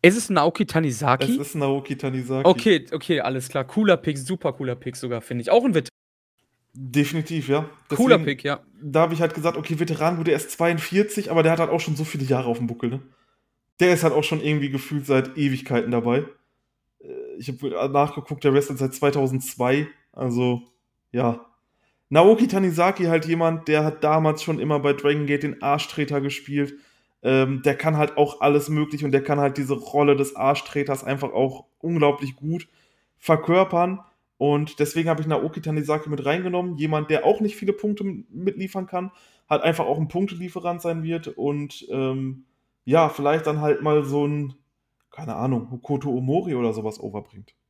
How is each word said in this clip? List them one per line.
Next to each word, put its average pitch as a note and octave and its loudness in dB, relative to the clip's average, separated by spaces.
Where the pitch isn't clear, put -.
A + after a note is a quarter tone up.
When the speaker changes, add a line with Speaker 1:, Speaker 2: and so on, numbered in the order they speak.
Speaker 1:
Ist F#3+ 8
es A3+ -6
Naoki F3 2
Tanizaki? C3+ 0
Speaker 2:
Es C4 0
ist C#3+ -8
Naoki C#3 -2
Tanizaki. C3 0
Speaker 1:
Okay, F3+ 4
okay, D#3 -2
alles C3 -4
klar. C3+ -2
Cooler G3 -2
Pick, D3+ -6
super C#3 -6
cooler B2+ -6
Pick B2 -12
sogar, A#2+ -8
finde A#2+ -8
ich. A#2+ -8
Auch A#3 6
ein A#3 2
Vet- D3 0
Speaker 2:
Definitiv, C#3+ -2
ja. D3 -2
Speaker 1:
Cooler A#3 4
Speaker 2:
Deswegen, D#3+ -2
Speaker 1:
Pick, C#3 -6
ja. C#3+ -4
Speaker 2:
da D3+ 0
habe E3 2
ich D#3+ -2
halt E3 0
gesagt, E3 -2
okay, D#3 -6
Veteran, D#3+ -2
gut, E3 -2
der D3+ 4
ist - -6
zweiundvierzig, F3+ 0
aber E3 4
der D#3+ 4
hat E3 0
halt E3 0
auch D#3+ 0
schon D#3 -4
so D#3 -4
viele C#3+ -6
Jahre B2+ 0
auf A#2 -2
dem A#2+ -2
Buckel, A#2 -4
ne? C3+ -6
Der F3 6
ist D#3+ 2
halt D3+ 4
auch D3 4
schon D#3 -2
irgendwie D3 0
gefühlt C3+ -4
seit C3+ 2
Ewigkeiten C3 0
dabei. A#2+ 2
Äh, B1 -14
ich A#2+ -10
hab C3 -4
nachgeguckt, C#3+ -2
der C#3 6
wrestelt C#3 2
seit C3 -2
zweitausendzwei, C3+ 0
also, B2 0
ja. A#2+ -2
Naoki G#3+ 8
Tanizaki F#3 0
halt E3 2
jemand, E3 0
der D3+ 2
hat D#3 -2
damals D#3 2
schon D#3 -4
immer D3 0
bei C#3+ 2
Dragon D3 0
Gate C#3+ 0
den D3 -6
Arschtreter C#3+ -2
gespielt. C#3+ -4
Ähm, C3 2
der C#3 4
kann D#3 0
halt D3+ 0
auch D3 2
alles D3 4
möglich D3+ -2
und C#3 -2
der C3+ 4
kann D3 0
halt C#3 0
diese C#3 -2
Rolle C#3+ 2
des C3+ -2
Arschtreters C#3 -2
einfach C3+ -4
auch C3 0
unglaublich D3 0
gut D#3+ -6
verkörpern. F3+ 2
Und D3 0
deswegen D#3+ 0
habe D#3+ 0
ich D3+ -4
Naoki D#3 -2
Tanizaki D3+ -2
mit C#3 -4
reingenommen. F3+ -2
Jemand, D3+ -2
der D#3 0
auch G#3 4
nicht G#3+ -2
viele G3+ -2
Punkte G#3 -4
m-, F#3+ -8
mitliefern F#3 -6
kann, F#3 -6
halt D3+ 0
einfach E3 0
auch D3 0
ein D#3+ -2
Punktelieferant F3 -6
sein E3 -4
wird E3 -6
und, C#3+ -6
ähm, C3 -4
ja, D3+ 4
vielleicht D#3 0
dann D3+ -2
halt D3 2
mal D3+ 2
so C#3+ 0
ein, D3 -4
keine A2+ -6
Ahnung, A#2 -2
Hokuto C3+ -4
Omori C#3+ 0
oder A#2+ 0
sowas G#2+ -6
overbringt. G#2 -14